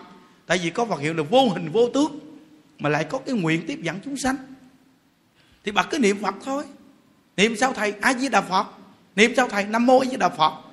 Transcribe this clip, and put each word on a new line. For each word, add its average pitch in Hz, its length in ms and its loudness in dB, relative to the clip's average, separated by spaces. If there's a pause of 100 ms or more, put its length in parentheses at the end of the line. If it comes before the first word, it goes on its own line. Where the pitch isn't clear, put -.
(460)
Tại 180 180 0
vì 165 60 0
có 233 160 -2
Phật 180 140 -4
hiệu 156 140 -2
là 160 100 -2
vô 233 260 4
hình 165 220 -4
vô 233 220 4
tướng, 294 260 0 (600)
mà 147 100 -2
lại 151 140 0
có 202 140 -6
cái 269 180 -4
nguyện 165 320 0
tiếp 285 140 -8
dẫn 165 240 -6
chúng 277 120 -8
sanh. 262 180 -2 (1300)
Thì 208 60 -6
bà 196 120 2
cứ 330 160 -4
niệm 202 220 2
Phật - 140 -4 (100)
thôi. 277 180 -4 (760)
Niệm 220 180 2
sao 262 180 0
thầy? 208 280 -4
A 240 120 2
Di 254 160 -4
Đà 208 120 4
Phật. 196 240 0 (500)
Niệm 240 200 4
sao 247 140 2
thầy? 202 160 -4
Nam 226 200 0
Mô 262 140 8
A 269 60 0
Di 254 120 -6
Đà 180 120 2
Phật. - 240 2 (200)